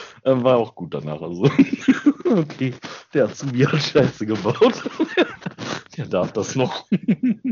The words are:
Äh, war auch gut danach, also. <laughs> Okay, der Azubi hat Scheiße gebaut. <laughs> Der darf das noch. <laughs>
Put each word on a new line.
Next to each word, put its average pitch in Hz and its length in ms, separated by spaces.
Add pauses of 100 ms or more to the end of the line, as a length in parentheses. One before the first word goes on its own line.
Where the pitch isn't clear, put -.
(220)
Äh, 131 200
war 127 140
auch 113 200
gut 82 180
danach, 76 260
also. 87 360
<laughs> - 40 (680)
Okay, 147 460 (400)
der 131 120
Azubi 127 340
hat 143 220
Scheiße 127 440
gebaut. 110 640
<laughs> - 1080
Der 131 100
darf 90 260
das - 240
noch. - 340
<laughs> 196 60 (560)